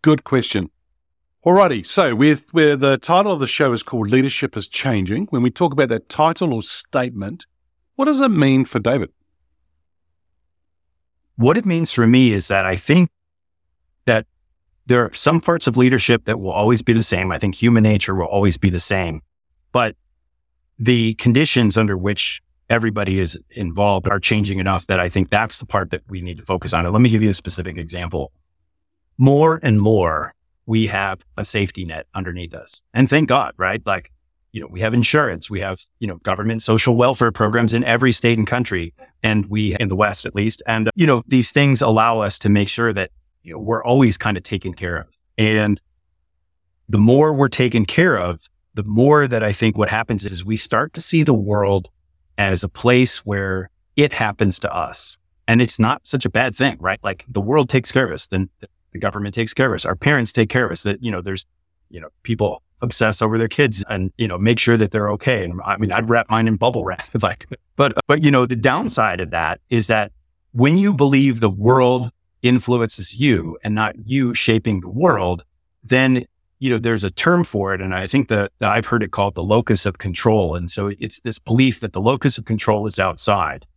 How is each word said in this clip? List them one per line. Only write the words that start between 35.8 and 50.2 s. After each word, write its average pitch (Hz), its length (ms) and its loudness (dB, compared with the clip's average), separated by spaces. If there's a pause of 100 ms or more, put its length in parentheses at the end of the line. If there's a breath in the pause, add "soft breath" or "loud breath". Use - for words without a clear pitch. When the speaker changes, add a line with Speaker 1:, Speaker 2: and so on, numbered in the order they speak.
Speaker 2:
you 117 80 -8
know, 90 120 -8
government 107 440 -4
social 113 320 2
welfare 123 380 2
programs 110 400 0
in 117 120 0
every 120 280 2
state 117 240 2
and 107 100 0
country, 98 460 -4 (300 soft breath)
and 107 240 0
we, 104 300 -2
in 107 120 -4
the 95 80 -4
West 101 300 -2
at - 80 -10
least, 104 320 -4
and, 110 220 0
uh, - 60 0
you 175 120 2
know, 123 200 2
these 127 260 0
things 139 280 2
allow 113 400 2
us 101 200 -4
to 104 100 0
make 101 180 4
sure 117 240 -2
that, 98 180 -6 (320)
you - 100 -20
know, - 60 -14
we're 110 240 -4
always 123 360 4
kind 107 180 -2
of 90 60 -8
taken 92 320 -8
care 85 240 -8
of. - 80 -12 (320)
And 107 420 2 (1080)
the 101 100 0
more 135 340 6
we're 139 160 2
taken 117 380 0
care 160 320 2
of, 87 280 -6 (280)
the 104 100 -6
more 135 420 4
that 120 160 -2
I 107 100 0
think 107 260 0
what 104 100 0
happens 110 360 -4